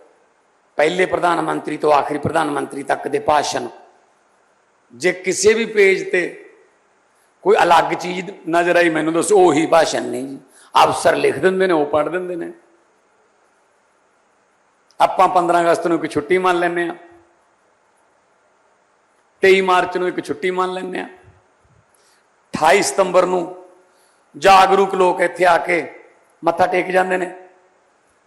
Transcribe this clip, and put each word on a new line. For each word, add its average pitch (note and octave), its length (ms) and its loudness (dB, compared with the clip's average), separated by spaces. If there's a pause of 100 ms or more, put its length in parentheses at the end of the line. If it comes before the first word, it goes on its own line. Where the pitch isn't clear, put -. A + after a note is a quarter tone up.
(760)
ਪਹਿਲੇ F3 300 0
ਪ੍ਰਧਾਨ E3+ 360 -2
ਮੰਤਰੀ D3+ 360 -6
ਤੋਂ D3+ 160 2
ਆਖਰੀ C#3+ 240 0
ਪ੍ਰਧਾਨ D3+ 340 -2
ਮੰਤਰੀ C#3 320 -8
ਤੱਕ C#3 240 -4
ਦੇ C3+ 120 -4
ਭਾਸ਼ਣ, C3+ 480 -2 (1300)
ਜੇ C#3+ 180 -4
ਕਿਸੇ F#3+ 420 0
ਵੀ A3+ 120 -4
ਪੇਜ G3 460 0
ਤੇ F3 360 -6 (960)
ਕੋਈ G3 200 2
ਅਲੱਗ E3 300 4
ਚੀਜ਼ F3+ 380 -8 (180)
ਨਜ਼ਰ F3 260 2
ਆਈ F3 140 2
ਮੈਨੂੰ D#3 240 -2
ਦੱਸੋ, E3+ 240 2
ਉਹੀ E3 280 4
ਭਾਸ਼ਣ D3+ 360 2
ਨਹੀਂ B2 260 -8
ਜੀ। C#3 120 -14 (460)
ਅਫਸਰ D#3+ 300 2
ਲਿਖ C#3+ 240 0
ਦਿੰਦੇ F#3+ 280 2
ਨੇ, F3+ 60 0
ਉਹ D3+ 120 2
ਪੜ੍ਹ D3+ 240 -2
ਦਿੰਦੇ F3+ 260 -6
ਨੇ। E3+ 160 -10 (2500)
ਆਪਾਂ F3+ 260 2
ਪੰਦਰਾਂ F3 340 0
ਅਗਸਤ E3+ 260 0
ਨੂੰ D#3+ 160 -2
ਇੱਕ D#3 80 -8
ਛੁੱਟੀ D#3 260 -2
ਮੰਨ F3+ 220 0
ਲੈਂਦੇ F3 280 -4
ਹਾਂ, - 80 -10 (2500)
ਤੇਈ F#3+ 200 4
ਮਾਰਚ F3+ 360 0
ਨੂੰ F3+ 100 -4
ਇੱਕ F3 160 -6
ਛੁੱਟੀ F#3 280 -6
ਮੰਨ F#3 220 -4
ਲੈਂਦੇ F#3 260 -10
ਹਾਂ, - 80 -10
ਅਠਾਈ - 1700 -4
ਸਤੰਬਰ F3+ 440 0
ਨੂੰ F3+ 400 -6 (720)
ਜਾਗਰੂਕ F#3+ 580 4
ਲੋਕ F3+ 260 0
ਇੱਥੇ F3 240 0
ਆ E3+ 120 4
ਕੇ E3 360 -4 (500)
ਮੱਥਾ E3+ 240 0
ਟੇਕ F3+ 200 -2
ਜਾਂਦੇ F#3 300 0
ਨੇ, F3+ 180 -8 (920)